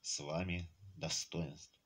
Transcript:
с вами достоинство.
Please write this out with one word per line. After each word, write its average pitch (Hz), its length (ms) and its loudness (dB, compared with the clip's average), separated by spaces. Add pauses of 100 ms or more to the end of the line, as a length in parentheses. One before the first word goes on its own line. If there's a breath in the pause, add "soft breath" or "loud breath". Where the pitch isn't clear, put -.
с - 200 0
вами 87 480 2 (280)
достоинство. - 880 -2